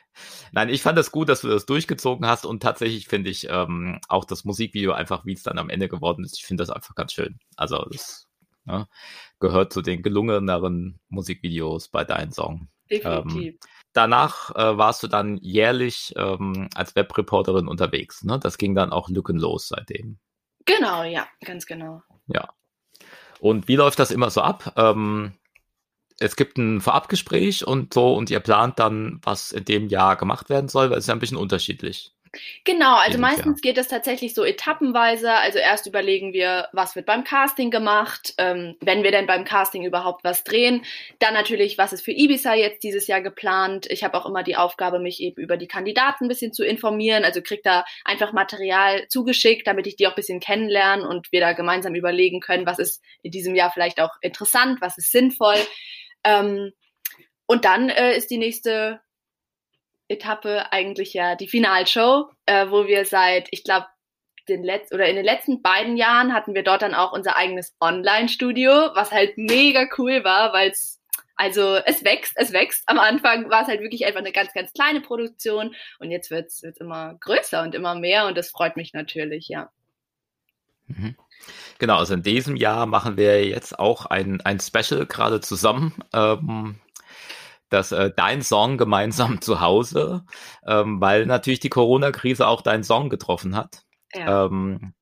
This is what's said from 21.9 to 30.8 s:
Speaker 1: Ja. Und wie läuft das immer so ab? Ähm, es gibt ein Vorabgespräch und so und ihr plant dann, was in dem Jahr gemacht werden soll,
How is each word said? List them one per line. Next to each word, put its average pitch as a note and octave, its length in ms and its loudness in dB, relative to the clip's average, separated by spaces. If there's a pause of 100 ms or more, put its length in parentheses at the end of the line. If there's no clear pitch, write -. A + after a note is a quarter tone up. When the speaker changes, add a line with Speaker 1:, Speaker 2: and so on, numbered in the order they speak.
Speaker 1:
Ja. - 240 -8 (880)
Und G#2+ 280 2
wie B2+ 80 4
läuft C#3 220 4
das C3 120 2
immer A2+ 200 0
so G#2 120 2
ab? - 340 -2
Ähm, G#2+ 560 2 (840)
es - 180 -2
gibt C3+ 220 0
ein A2 240 0
Vorabgespräch - 840 0
und C3 280 -4
so B2+ 200 4
und A2+ 160 -2
ihr G#2+ 100 -2
plant A2+ 380 2
dann, A2 440 -2
was - 300 -6
in G2+ 120 -8
dem G#2 240 0
Jahr F#2+ 280 4
gemacht - 340 -4
werden C#3 180 0
soll, C3 220 2